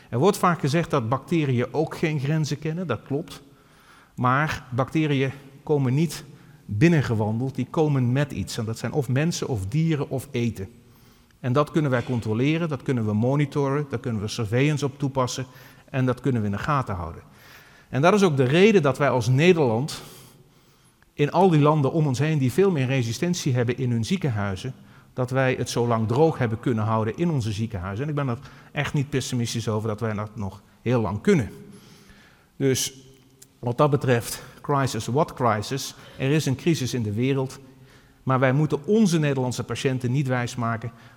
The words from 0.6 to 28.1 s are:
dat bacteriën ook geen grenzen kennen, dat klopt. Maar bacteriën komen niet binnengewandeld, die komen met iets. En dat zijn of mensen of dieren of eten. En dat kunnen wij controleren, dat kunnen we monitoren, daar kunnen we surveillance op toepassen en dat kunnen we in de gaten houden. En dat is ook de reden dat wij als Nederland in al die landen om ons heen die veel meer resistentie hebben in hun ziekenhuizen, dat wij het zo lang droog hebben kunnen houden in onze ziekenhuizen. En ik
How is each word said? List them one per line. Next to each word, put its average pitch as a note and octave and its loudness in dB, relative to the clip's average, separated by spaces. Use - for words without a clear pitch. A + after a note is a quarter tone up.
dat A#2+ 0
bacteriën C3+ 0
ook D3+ -2
geen D#3 -2
grenzen D3 -2
kennen, E3 -6
dat A#2 -4
klopt. - -6
Maar C3 0
bacteriën C3+ 0
komen C#3 2
niet D#3 0
binnengewandeld, A#2+ 2
die B2+ -4
komen C#3 2
met C#3 0
iets. - -6
En A#2 -4
dat A2+ -6
zijn A#2 -6
of C3+ -2
mensen D3+ 0
of G2 -4
dieren D3+ 0
of C3+ -6
eten. A#2 -2
En B2+ -2
dat D3 2
kunnen D3+ 0
wij B2 0
controleren, B2+ -2
dat C3+ -8
kunnen B2 -2
we G#2+ -2
monitoren, C#3 0
daar A#2 -6
kunnen A2+ -4
we G#2+ -4
surveillance B2+ 0
op C3+ -6
toepassen C3 -2
en C3 0
dat B2+ 0
kunnen B2 0
we G#2 0
in G2+ -2
de G2+ -4
gaten C3+ -2
houden. E2+ -10
En B2+ -2
dat F3 6
is G3+ 4
ook D#3 4
de C3+ 4
reden F3+ 6
dat C#3 2
wij C#3+ 2
als A#2+ 0
Nederland C#3 4
in D3 0
al F#3 4
die D3+ 4
landen D3 4
om D#3 2
ons B2+ 0
heen D#3 2
die B2+ 2
veel F#3+ 4
meer C3+ 0
resistentie C3+ 0
hebben B2 0
in B2+ -2
hun A#2 0
ziekenhuizen, G#2+ -4
dat B2+ -2
wij C3 0
het A#2+ -4
zo A#2+ 0
lang A2+ 0
droog D3+ 2
hebben A2+ -2
kunnen A2 0
houden A2 -2
in F3 0
onze A#2 -2
ziekenhuizen. G2+ -6
En D#3 -6
ik D3 -4